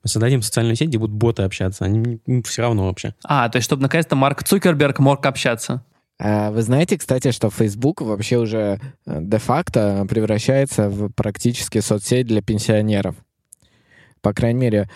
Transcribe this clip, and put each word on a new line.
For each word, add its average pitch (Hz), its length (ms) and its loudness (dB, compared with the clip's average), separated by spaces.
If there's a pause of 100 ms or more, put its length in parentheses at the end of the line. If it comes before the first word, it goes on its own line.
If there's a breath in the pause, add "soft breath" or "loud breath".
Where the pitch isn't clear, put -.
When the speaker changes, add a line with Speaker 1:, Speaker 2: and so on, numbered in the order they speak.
Speaker 1:
Мы - 40 0
создадим 120 340 2
социальную 113 340 0
сеть, 156 120 0
где 120 100 0
будут 107 180 -2
боты 110 260 0
общаться, 95 420 -2
они, 113 420 0
им 127 180 0
всё - 180 -6
равно 110 240 2
вообще. - 280 -4 (100)
Speaker 2:
А, 127 240 0
то 104 80 -4
есть, 120 80 0
чтобы 135 180 0
наконец-то 156 320 0
Марк 139 300 0
Цукерберг 151 560 2
мог 139 260 4
общаться. 127 580 -2 (340)
Speaker 3:
А 104 320 0
вы 113 120 0
знаете, 143 340 2
кстати, 127 360 0
что 107 180 0
Facebook 113 520 0
вообще 110 360 0
уже, 107 420 0 (260 loud breath)
э, - 140 -6
де-факто 104 880 0
превращается 110 800 0
в 101 220 -4
практически - 680 -2
соцсеть 120 460 0
для 110 160 0
пенсионеров? 104 760 0 (1040 soft breath)
По 104 100 2
крайней 120 280 0
мере, 107 360 2